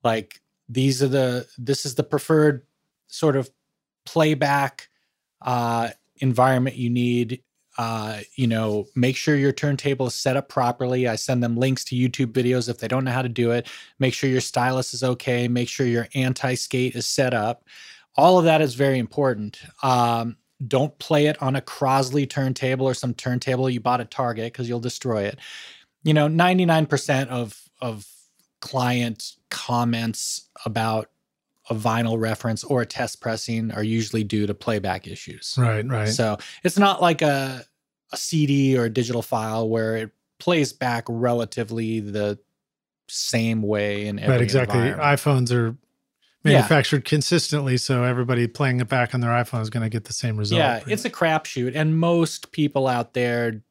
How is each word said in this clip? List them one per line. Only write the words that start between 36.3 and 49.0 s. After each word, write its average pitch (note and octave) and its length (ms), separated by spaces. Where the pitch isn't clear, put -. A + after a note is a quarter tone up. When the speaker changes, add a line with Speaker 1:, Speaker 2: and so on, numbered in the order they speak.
Speaker 1:
it's F3+ 160
not G3 200
like E3+ 220
a, C3+ 420
a - 60
C D3+ 300
D C#3 280
or A#2+ 100
a A#2 40
digital A#2 320
file A2 480
where A2+ 260
it A2 140
plays D#3+ 340
back A#2+ 340
relatively A2+ 920
the G#2 400
same A2+ 540
way G#2 460
in G2+ 100
every C#3 140
Speaker 2:
Right, B2 100
exactly. A#2+ 380
Speaker 1:
environment. C#3+ 400
Speaker 2:
iPhones B2+ 360
are A#2 220
Speaker 1:
Yeah. D3 100
Speaker 2:
manufactured C#3+ 520
consistently, D3 720
so B2 260
everybody B2 440
playing B2+ 320
it A#2 100
back B2 240